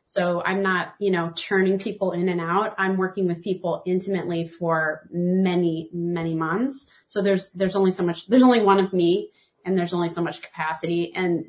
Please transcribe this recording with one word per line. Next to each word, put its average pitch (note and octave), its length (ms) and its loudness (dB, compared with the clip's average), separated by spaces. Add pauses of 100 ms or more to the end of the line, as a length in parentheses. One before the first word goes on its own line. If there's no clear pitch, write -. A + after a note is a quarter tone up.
(100)
So F3 320 -2
I'm F#3+ 200 -2
not, F#3 360 -2
you G3+ 120 0
know, F3 220 0
churning F#3+ 460 2
people F#3+ 340 -4
in F3 180 0
and F3 100 -2
out. F#3 380 -2
I'm F#3+ 180 0
working F#3 300 0
with E3+ 180 -2
people F#3 400 -2
intimately F3+ 640 -2
for D#3+ 640 -2
many, F3 800 0
many E3+ 420 -4
months. F3+ 520 -4 (220)
So G#3 120 -4
there's, F#3+ 300 0
there's F#3+ 260 -2
only G3 140 4
so F#3 140 -2
much, E3+ 220 -4
there's B3+ 160 6
only A#3+ 200 6
one G3 180 6
of F#3+ 140 0
me, F3+ 380 2 (340)
and F#3 100 0
there's F3 160 0
only F3 160 0
so E3+ 140 -4
much D#3 180 -6
capacity, E3 760 -4
and F3 340 0